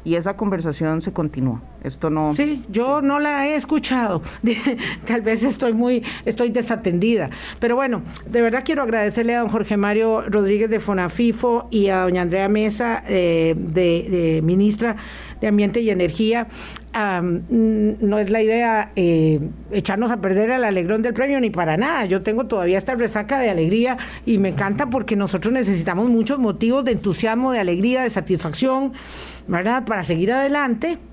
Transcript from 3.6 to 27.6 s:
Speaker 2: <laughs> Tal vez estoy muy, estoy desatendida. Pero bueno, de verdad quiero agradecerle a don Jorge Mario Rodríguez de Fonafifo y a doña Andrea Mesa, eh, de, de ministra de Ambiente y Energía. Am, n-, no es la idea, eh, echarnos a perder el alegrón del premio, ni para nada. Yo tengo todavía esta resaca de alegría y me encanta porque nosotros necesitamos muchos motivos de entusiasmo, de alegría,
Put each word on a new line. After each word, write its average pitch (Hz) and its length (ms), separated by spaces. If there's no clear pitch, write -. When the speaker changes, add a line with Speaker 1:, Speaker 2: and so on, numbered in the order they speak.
Speaker 2:
<laughs> - 640
Tal 233 140
vez 220 220
estoy 247 300
muy, 240 300
estoy 240 240
desatendida. 220 800
Pero 240 160
bueno, 247 260
de 233 140
verdad 233 240
quiero 302 180
agradecerle 226 520
a 240 60
don 226 80
Jorge 214 280
Mario 220 500
Rodríguez 208 420
de 220 100
Fonafifo 226 920
y 202 180
a 185 120
doña 180 220
Andrea 190 260
Mesa, 214 580
eh, 165 500
de, 170 520
de 165 340
ministra 208 520
de 214 60
Ambiente 208 340
y 226 100
Energía. 214 560
Am, 180 580
n-, 220 480
no 208 200
es 196 120
la 226 100
idea, 220 540
eh, 160 440
echarnos 208 400
a 220 100
perder 196 300
el 254 120
alegrón 202 400
del 240 100
premio, 269 260
ni 233 120
para 160 260
nada. 262 280
Yo 185 180
tengo 220 220
todavía 185 340
esta 254 160
resaca 220 440
de 240 120
alegría 214 460
y 226 140
me 196 100
encanta 202 380
porque 226 280
nosotros 196 380
necesitamos 202 560
muchos 233 300
motivos 233 460
de 254 80
entusiasmo, 226 580
de 240 80
alegría, 196 440